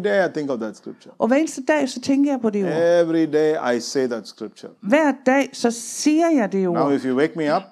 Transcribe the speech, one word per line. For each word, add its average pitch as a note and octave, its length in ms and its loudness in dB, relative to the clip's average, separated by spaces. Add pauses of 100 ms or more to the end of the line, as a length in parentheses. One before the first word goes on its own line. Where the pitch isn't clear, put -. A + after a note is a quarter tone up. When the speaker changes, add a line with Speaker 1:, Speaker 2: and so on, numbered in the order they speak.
Speaker 1:
day G3 240 2
I C#3 60 -14
think D3 160 -4
of B2 80 -4
that G#2+ 180 -8
scripture. - 420 -18
Speaker 2:
Og A3+ 100 0
hver B3+ 80 2
eneste D4+ 260 -2
dag, C#4+ 260 0
så B3+ 120 -10
tænker C#4 320 2
jeg C4 80 -4
på A3 100 0
det G3+ 140 -2
ord. E3 80 -2
Speaker 1:
Every E3 600 2
day D3+ 440 2
I A#2 40 -2
say C3 280 -2
that A2+ 200 -8
scripture. - 440 -14 (100)
Speaker 2:
Hver C#4 300 2 (140)
dag, C4+ 260 2
så - 180 -2
siger D4+ 600 0
jeg A3 220 0
det F#3+ 160 0
ord. E3+ 100 0
Speaker 1:
Now C#3+ 120 2
if C3+ 140 0
you C3 120 0
wake D3+ 200 2
me D#3 200 0
up, F#3+ 160 -2